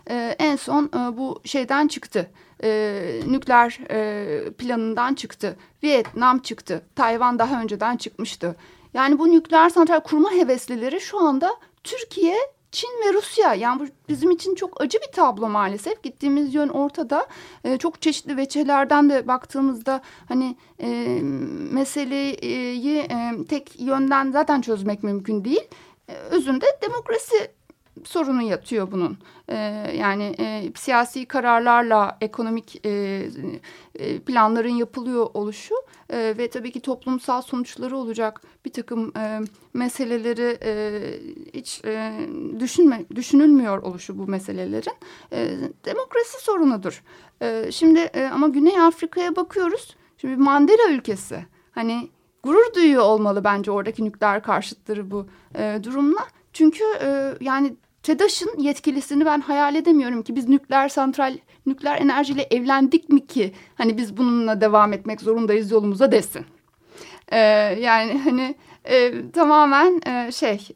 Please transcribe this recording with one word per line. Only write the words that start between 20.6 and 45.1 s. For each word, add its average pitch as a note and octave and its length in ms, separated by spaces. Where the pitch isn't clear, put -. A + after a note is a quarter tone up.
e, A#3+ 360
meseleyi, C4+ 1300
e, A#3 380
tek - 320
yönden C4+ 500
zaten D4 300
çözmek G#3 420
mümkün G3+ 420
değil. C#4+ 240
E, - 40
özünde C4+ 540
demokrasi A4+ 680
sorunu C4+ 380
yatıyor G3 500
bunun. F3+ 260
E, - 60
yani, G#3 420
e, A3 380
siyasi B3 500
kararlarla A#3 920
ekonomik, A3 640
e, G3 360
e, - 240
planların A3+ 580
yapılıyor A#3 580
oluşu, G#3 400
e, A3 280
ve A#3 120
tabii A#3+ 220
ki A#3+ 80
toplumsal B3+ 640
sonuçları B3 540
olacak A3+ 460
bir C4 80
takım, A3+ 440
e, G#3+ 240
meseleleri, A#3+ 880
e, G#3+ 400
hiç, - 300
e, A3 280
düşünme-, B3+ 440
düşünülmüyor B3+ 680
oluşu F#3 360
bu F#3+ 80
meselelerin. G3 680